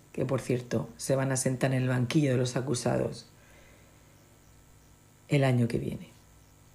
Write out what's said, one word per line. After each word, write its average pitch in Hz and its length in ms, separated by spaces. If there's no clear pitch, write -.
que, - 140
por 127 160
cierto, - 560
se - 180
van 135 160
a 127 60
sentar 131 360
en 127 100
el 131 40
banquillo 131 440
de 123 60
los 127 200
acusados 127 720
el 139 160
año 120 240
que - 80
viene. - 320